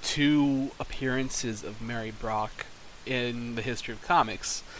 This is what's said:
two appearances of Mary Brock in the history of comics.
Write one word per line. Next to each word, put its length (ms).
two 800
appearances 840
of 180
Mary 300
Brock 540
in 500
the 60
history 320
of 80
comics. 640